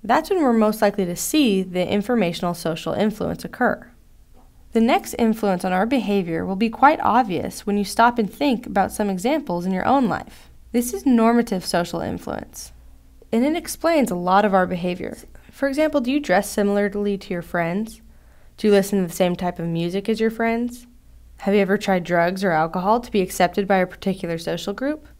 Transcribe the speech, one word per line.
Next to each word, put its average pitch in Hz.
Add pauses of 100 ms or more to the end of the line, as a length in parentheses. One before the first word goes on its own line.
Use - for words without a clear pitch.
That's 269
when 381
we're 262
most 214
likely 202
to 175
see 208
the 180
informational 190
social 165
influence 208
occur. - (840)
The 226
next 285
influence 220
on 185
our 185
behavior 196
will 185
be 214
quite 262
obvious 202
when 202
you 202
stop 240
and 208
think 269
about 196
some 208
examples 175
in 190
your 185
own 254
life. - (220)
This 240
is 392
normative 233
social 175
influence, - (600)
and 233
it 320
explains 320
a 185
lot 180
of 202
our 185
behavior. 180 (340)
For -
example, 294
do 240
you 294
dress 196
similarly 202
to 190
your 175
friends? 175 (560)
Do -
you 208
listen 196
to 180
the 170
same 180
type 175
of 165
music 170
as 220
your 220
friends? 233 (520)
Have 196
you 208
ever 196
tried 190
drugs 180
or 190
alcohol 175
to 240
be 202
accepted 185
by 190
a 180
particular 185
social 165
group? 294 (120)